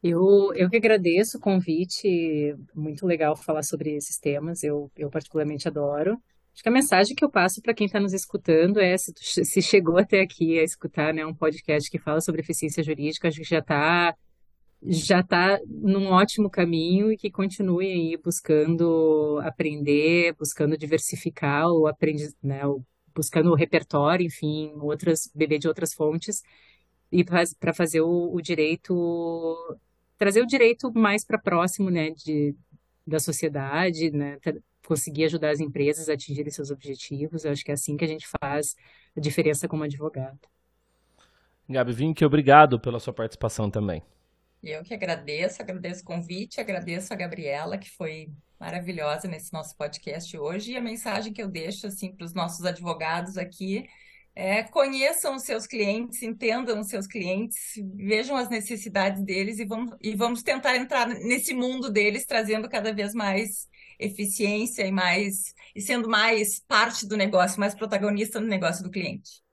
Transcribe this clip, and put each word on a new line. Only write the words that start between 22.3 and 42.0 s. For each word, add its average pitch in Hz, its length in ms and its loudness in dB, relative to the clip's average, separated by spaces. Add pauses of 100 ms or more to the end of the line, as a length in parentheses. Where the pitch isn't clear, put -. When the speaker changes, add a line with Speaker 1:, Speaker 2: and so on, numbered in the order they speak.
Speaker 1:
né, 139 220 -4
o, 139 180 -2 (320)
buscando 165 340 2
o 165 60 8
repertório, 160 680 2
enfim, 151 560 -6
outras, 151 520 -2
beber 151 260 0
de 160 80 -2
outras - 260 -2
fontes 165 480 -2 (680)
e 180 120 4
faz-, 175 300 2
pra 165 200 -2
fazer 165 280 2
o, 175 320 0
o 175 80 -2
direito, 165 1120 -2 (640)
trazer 202 240 4
o 247 60 2
direito 240 460 4
mais 214 320 4
pra 220 120 0
próximo, 185 520 2
né, 160 220 0
de, 147 420 -2 (540)
da 156 120 0
sociedade, 156 920 -2
né, 143 300 -2
tra-, 151 180 -4 (260)
conseguir 151 400 -2
ajudar 156 260 0
as 147 100 0
empresas 147 480 0
a 151 40 2
atingirem 143 380 -6
seus 139 180 -10
objetivos. 147 760 -8
Eu 143 80 0
acho 143 100 -6
que - 80 -6
é - 20 -2
assim 147 220 -4
que 147 80 -4
a 160 40 -2
gente 156 200 -8 (140)
faz 151 340 -4 (400)
a 156 60 -6
diferença 151 440 0
como 156 180 -6
advogado. 143 560 -8 (1300)
Speaker 2:
Gabi 123 240 0
Vinck, 151 320 2